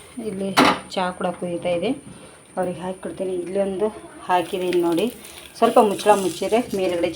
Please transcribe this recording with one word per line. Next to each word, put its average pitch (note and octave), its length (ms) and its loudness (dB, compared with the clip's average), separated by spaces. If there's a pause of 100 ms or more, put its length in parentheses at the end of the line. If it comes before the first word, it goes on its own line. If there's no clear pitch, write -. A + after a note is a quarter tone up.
(300)
ಇಲ್ಲಿ G3 200 -4 (440)
ಚಹಾ F#3 240 0
ಕೂಡ F#3 100 -2 (120)
ಕುದೀತಾ F3 400 -2
ಇದೆ, D#3+ 120 0 (680)
ಅವ್ರಿಗೆ F3+ 280 -2
ಹಾಕಿಕೊಡ್ತೀನಿ. F#3 500 -6 (100)
ಇಲ್ಲೊಂದು G3 440 0 (400)
ಹಾಕಿದ್ದೀನಿ F3+ 580 2
ನೋಡಿ, E3+ 200 2 (520)
ಸ್ವಲ್ಪ A#3 180 6 (120)
ಮುಚ್ಚಳ G#3 220 2 (120)
ಮುಚ್ಚಿದ್ರೆ F#3+ 360 0 (180)
ಮೇಲ್ಗಡೆ F3+ 380 0